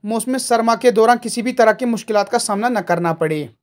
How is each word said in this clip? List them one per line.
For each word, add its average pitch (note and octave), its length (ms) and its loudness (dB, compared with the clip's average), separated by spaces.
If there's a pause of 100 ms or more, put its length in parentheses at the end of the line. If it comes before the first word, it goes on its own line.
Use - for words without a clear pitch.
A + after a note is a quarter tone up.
मौसम A3+ 340 -4
सरमा A3+ 360 0
के A#3+ 160 2
दौरान A3+ 280 4
किसी A#3 220 -8
भी A#3+ 120 -4
तरह A3 200 4
की B3+ 140 -4
मुश्किलात G#3 420 -2
का A#3+ 100 0
सामना G#3+ 300 -2
न A3 140 -2
करना E3+ 320 0
पड़े। D#3 280 -2 (200)